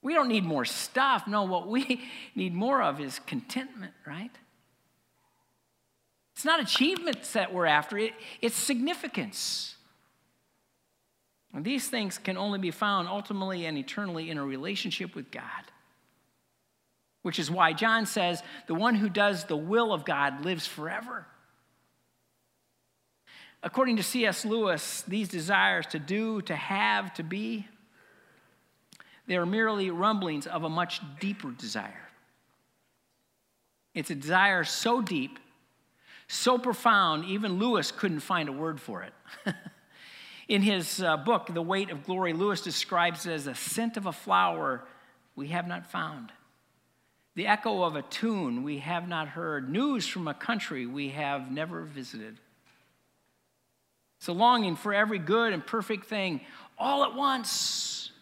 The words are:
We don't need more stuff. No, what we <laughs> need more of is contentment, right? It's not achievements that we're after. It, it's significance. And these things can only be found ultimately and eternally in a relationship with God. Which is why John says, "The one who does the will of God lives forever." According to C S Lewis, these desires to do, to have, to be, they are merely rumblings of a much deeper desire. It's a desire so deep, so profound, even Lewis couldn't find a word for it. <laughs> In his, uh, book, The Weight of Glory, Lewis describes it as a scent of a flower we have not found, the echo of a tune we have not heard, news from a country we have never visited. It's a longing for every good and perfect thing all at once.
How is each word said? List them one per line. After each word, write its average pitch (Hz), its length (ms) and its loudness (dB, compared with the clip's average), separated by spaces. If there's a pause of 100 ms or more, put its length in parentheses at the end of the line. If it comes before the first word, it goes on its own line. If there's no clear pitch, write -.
We 277 120 -2
don't 294 140 4
need 220 160 4
more 151 220 2
stuff. 254 600 2
No, 208 160 2
what 180 240 -2
we 247 340 0 (200)
<laughs> - 140 -14
need 185 180 0
more 240 280 2
of 147 180 2
is 135 200 -8
contentment, 247 760 -6 (120)
right? 175 260 -10 (2000)
It's - 120 -6
not 320 140 6
achievements 320 760 2
that 185 200 0
we're 180 120 2
after. 151 320 4
It, 214 160 0 (280)
it's 233 140 2
significance. - 1200 -2 (1800)
And 147 120 -6
these 254 240 -2
things 214 280 -4
can 190 200 -4
only 196 220 0
be 180 120 0
found 196 360 2
ultimately 190 580 -4
and 156 120 -2
eternally 165 520 -4
in 156 80 -4
a 143 80 -2
relationship 170 720 -4
with 131 160 -12
God. 127 120 -10 (1800)
Which 175 180 -2
is 151 120 -2
why 170 220 6
John 226 320 4
says, 175 380 0 (240)
"The 165 80 0
one 220 200 4
who 208 140 4
does 202 360 2
the 156 120 0
will 214 360 2
of 151 120 -2
God 143 400 0
lives 175 220 -2
forever." 202 600 -8 (2250)
According 247 360 4
to 196 60 0
C 240 220 0
S 202 200 0
Lewis, 208 640 0
these 202 200 -2
desires 180 600 2
to 165 120 -4
do, 208 440 -2
to 170 120 -4
have, 202 600 0
to - 80 -8
be, 208 440 -6 (1600)
they 190 80 0
are 175 100 4
merely 202 460 2
rumblings 180 560 2
of 165 160 -2
a 160 60 0
much 170 320 -2 (180)
deeper 190 320 -4
desire. 107 580 -8 (1800)
It's 156 160 -6
a 165 60 -4
desire 180 480 4
so 240 380 2
deep, 175 380 -2 (880)
so - 300 4
profound, 196 680 4
even 190 340 0
Lewis 220 320 2
couldn't 165 300 0
find 165 260 0
a 139 60 -6
word 151 260 -4
for 95 240 -8
it. 95 100 -16 (320)
<laughs> 196 100 -2 (920)
In 202 140 4
his, 190 400 2
uh, 160 160 4
book, 190 360 2
The 170 80 -2
Weight 190 280 0
of 143 160 -8
Glory, 185 280 0
Lewis 190 280 0
describes 170 640 0
it 170 80 -4
as 147 140 -4
a 135 80 -6
scent 226 420 -2
of 202 80 -6
a 180 60 -2
flower 165 720 2 (520)
we 143 140 -8
have 175 180 -2
not 175 180 -8
found, 156 460 -6 (1040)
the 185 120 -2
echo 208 360 2
of 160 120 2
a 143 80 -2
tune 160 600 -2
we 143 160 -4
have 170 280 -4
not 160 200 -2
heard, 147 420 -4
news 240 380 0
from 175 200 -4
a 143 60 -4
country 160 520 -4
we 135 240 -6
have 139 420 -4
never 165 320 -4
visited. 120 560 -12 (1800)
It's - 100 -10
a 180 60 -2
longing 214 420 6
for 208 180 -2
every 208 260 4
good 208 340 4
and 165 120 -4
perfect 214 400 -2
thing 190 360 0 (360)
all 277 260 2
at 240 120 0
once. - 960 -2 (100)